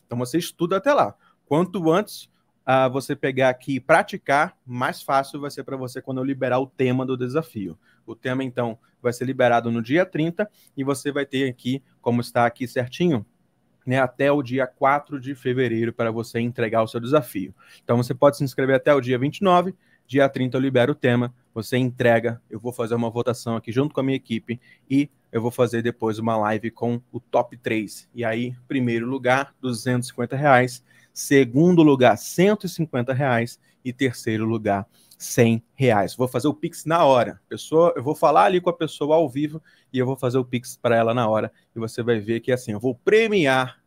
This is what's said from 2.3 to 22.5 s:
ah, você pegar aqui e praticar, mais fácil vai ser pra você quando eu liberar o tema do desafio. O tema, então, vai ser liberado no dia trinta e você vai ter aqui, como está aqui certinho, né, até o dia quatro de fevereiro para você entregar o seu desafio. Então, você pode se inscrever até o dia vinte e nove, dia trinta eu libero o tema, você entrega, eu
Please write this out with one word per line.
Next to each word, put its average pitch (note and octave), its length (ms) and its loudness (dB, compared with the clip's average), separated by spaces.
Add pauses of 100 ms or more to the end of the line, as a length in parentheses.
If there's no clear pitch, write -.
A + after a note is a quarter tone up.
ah, C3 220 4
você C3 260 -4
pegar C3 360 0
aqui C3 260 -4
e B2 40 -4
praticar, E3 760 0 (100)
mais B2+ 340 -4
fácil C#3 380 -2
vai C#3+ 120 -8
ser C#3 120 -14
pra C3+ 140 -10
você B2+ 260 -10
quando C3 160 -6
eu C3 60 -4
liberar C3 340 -2
o C3+ 80 -2
tema B2+ 400 0
do C3 100 -4
desafio. B2 640 -6 (280)
O A2+ 100 -14
tema, C3 260 -4
então, A#2+ 340 -4 (260)
vai A#2+ 100 0
ser A#2+ 140 -6
liberado A#2+ 440 2
no A#2 120 -2
dia D3 240 0
trinta E3+ 440 -4 (240)
e C#3 80 -6
você C#3 300 -4
vai C#3 140 -2
ter C3+ 200 -2
aqui, B2+ 360 -4 (180)
como A#2+ 220 0
está A#2+ 240 0
aqui A#2+ 200 -4
certinho, B2+ 580 -2 (600)
né, C3 120 0
até C#3 340 2
o D3 100 0
dia B2+ 240 -2
quatro C#3+ 540 0
de C3 140 -10
fevereiro A#2 580 0
para A2+ 180 -2
você A2+ 300 -6
entregar A#2 420 0
o A2 60 0
seu A#2+ 100 -6
desafio. A#2 560 -2 (280)
Então, A#2+ 160 0
você B2 160 -2
pode C#3+ 240 4
se C#3+ 60 -2
inscrever C3+ 320 0
até C#3+ 180 4
o C#3 80 2
dia B2 160 0
vinte C#3 200 -4
e G3+ 60 -4
nove, F3+ 300 2 (320)
dia C#3 200 2
trinta B2+ 300 -2
eu C3 60 0
libero C3 300 2
o - 20 0
tema, B2 400 0 (200)
você A2+ 220 -4
entrega, A#2+ 720 2
eu A2+ 100 -12